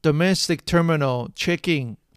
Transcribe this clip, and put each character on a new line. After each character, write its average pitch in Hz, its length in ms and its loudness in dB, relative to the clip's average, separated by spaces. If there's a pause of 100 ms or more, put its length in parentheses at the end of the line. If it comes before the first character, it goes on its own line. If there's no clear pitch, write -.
domestic 165 640 0
terminal 151 720 0
check - 360 -4
in 131 280 -4 (180)